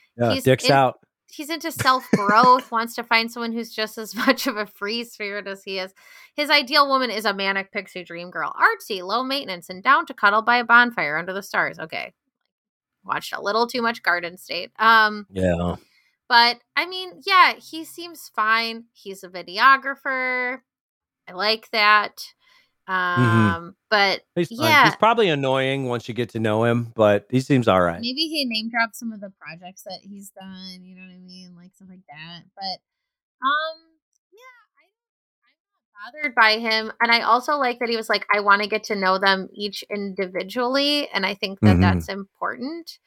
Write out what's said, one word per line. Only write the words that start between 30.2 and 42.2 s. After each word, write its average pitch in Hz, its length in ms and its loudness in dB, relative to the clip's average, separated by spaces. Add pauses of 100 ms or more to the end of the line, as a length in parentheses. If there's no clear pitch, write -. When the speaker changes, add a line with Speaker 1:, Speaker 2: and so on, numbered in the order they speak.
Speaker 2:
done, 185 520 -18
you 185 120 -20
know 185 60 -20
what 185 120 -20
I 185 60 -20
mean? 180 360 -20
Like, 180 200 -20
stuff 190 140 -20
like 185 200 -20
that. 160 320 -18 (160)
But, - 880 -14
um, 311 340 -2 (540)
yeah, 415 60 -20 (360)
I, 311 80 -20 (640)
I'm - 640 -20
not - 100 -20
bothered 277 140 -4
by 220 240 6
him. 220 320 -2 (100)
And 233 80 4
I 233 120 4
also 254 340 2
like 247 240 -2
that 240 80 -2
he 233 80 -2
was 220 140 -6
like, 202 160 -2 (100)
"I 208 60 0
wanna 202 260 4
get 214 180 -4
to 214 120 -4
know 190 200 2
them 190 360 2
each 202 360 -10
individually." 208 1200 -4
And 190 120 -2
I 196 100 -4
think 196 260 -8
that - 60 4 (100)
Speaker 1:
Mm-hmm. 90 40 2
Speaker 2:
that's 87 280 2
important. 247 960 -10